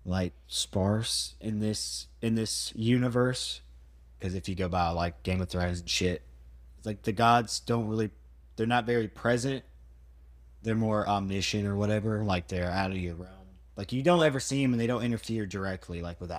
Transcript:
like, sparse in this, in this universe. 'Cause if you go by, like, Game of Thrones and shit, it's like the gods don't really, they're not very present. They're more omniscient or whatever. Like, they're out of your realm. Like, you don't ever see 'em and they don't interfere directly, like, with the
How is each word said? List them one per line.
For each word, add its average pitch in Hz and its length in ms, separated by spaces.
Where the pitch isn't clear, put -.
like, 92 280
sparse - 920
in 107 180
this, - 480
in 113 140
this - 400
universe. 123 840
'Cause 95 140
if 92 120
you 95 80
go 92 140
by, 87 200
like, 85 340
Game 92 180
of 90 80
Thrones 90 320
and 85 80
shit, 90 320
it's - 80
like 104 180
the 113 80
gods 117 480
don't 117 280
really, 110 240
they're 113 120
not 120 180
very 117 240
present. 123 540
They're 113 120
more 107 320
omniscient 98 600
or 101 80
whatever. 107 480
Like, 92 240
they're 90 240
out 95 200
of 95 60
your 87 180
realm. 90 140
Like, 101 160
you 127 120
don't 175 200
ever 139 160
see 139 240
'em 131 100
and 117 60
they 117 80
don't 117 160
interfere 113 420
directly, 95 560
like, 87 200
with 87 80
the 85 100